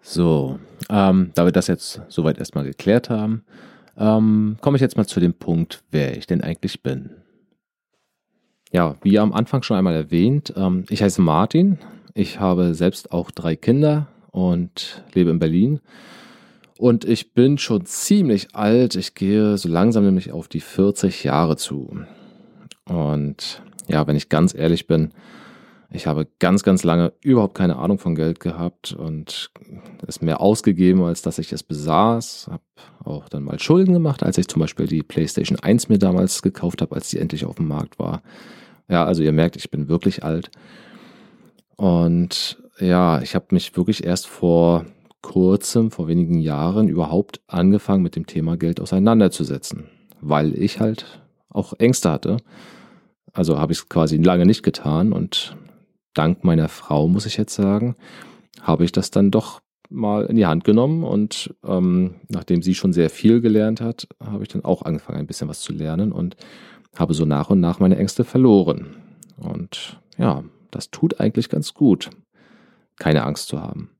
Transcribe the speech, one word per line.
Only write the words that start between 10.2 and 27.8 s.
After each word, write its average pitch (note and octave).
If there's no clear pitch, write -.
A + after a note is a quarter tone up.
ähm, F#2
ich G#2+
heiße G2
Martin, A2
ich -
habe F2+
selbst F2
auch E2+
drei E2+
Kinder D3
und -
lebe F2
in E2
Berlin. F#2
Und A#2
ich -
bin C3+
schon G2
ziemlich D#3
alt, A2+
ich -
gehe G#2
so F#2
langsam G2+
nämlich F#2+
auf E2
die E2+
vierzig -
Jahre D2+
zu. -
Und D2
ja, D2+
wenn D2+
ich -
ganz E2
ehrlich E2
bin, D#2+
ich -
habe D2+
ganz, F#2
ganz F#2+
lange E2+
überhaupt A#2
keine F2
Ahnung F2+